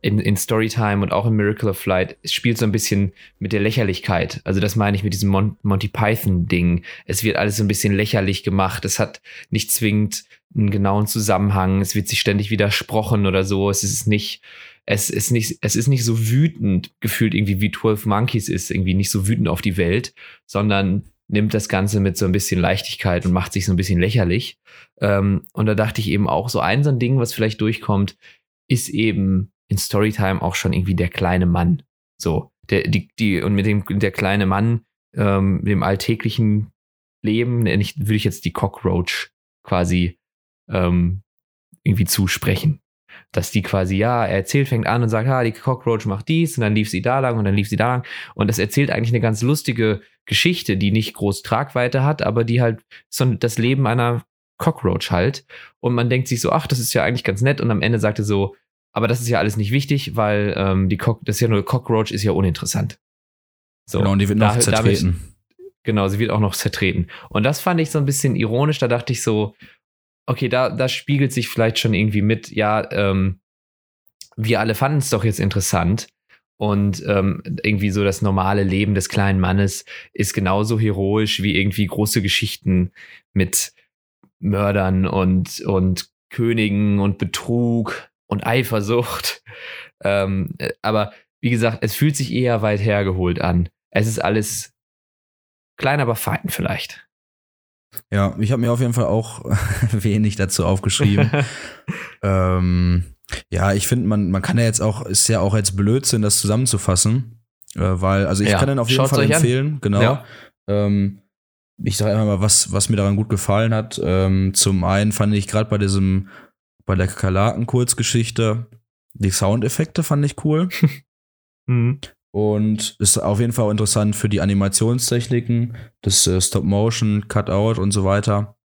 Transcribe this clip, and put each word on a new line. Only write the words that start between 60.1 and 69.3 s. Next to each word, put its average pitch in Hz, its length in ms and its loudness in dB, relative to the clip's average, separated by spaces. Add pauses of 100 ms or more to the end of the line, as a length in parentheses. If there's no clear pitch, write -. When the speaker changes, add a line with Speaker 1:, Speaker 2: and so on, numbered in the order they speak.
Speaker 1:
weil, 104 400 0
ähm, 95 320 0
die 92 80 0
Cock-, 110 300 -2
das 107 100 -2
ist - 60 -4
ja 120 80 2
nur 101 160 0
Cockroach, 113 460 -2
ist 104 120 -4
ja 104 80 2
uninteressant. 95 640 -2 (880)
So, - 140 -4
Speaker 2:
Genau, 98 140 2
und 98 60 2
die 98 100 2
wird 104 100 0
Speaker 1:
da 107 80 4
Speaker 2:
noch 104 60 2
Speaker 1:
hört 120 100 2
Speaker 2:
zertreten. 101 560 2 (380)
Speaker 1:
damit, - 160 -20 (100)
genau, 104 240 0
sie 98 100 -2
wird 113 140 0
auch 107 80 0
noch 101 160 0
zertreten. 92 520 -2 (200)
Und 104 160 -2
das 143 160 0
fand 175 220 0
ich 156 100 -2
so 156 80 0
ein 139 60 0
bisschen 135 320 0
ironisch. 120 420 0
Da 127 80 0
dachte 120 240 -2
ich 117 100 -2
so, 107 320 0 (720)